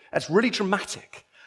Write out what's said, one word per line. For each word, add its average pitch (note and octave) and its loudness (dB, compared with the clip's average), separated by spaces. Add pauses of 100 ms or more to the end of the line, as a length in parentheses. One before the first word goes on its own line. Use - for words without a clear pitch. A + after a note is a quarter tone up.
(120)
That's - -2
really A3 4
dramatic. - -4 (220)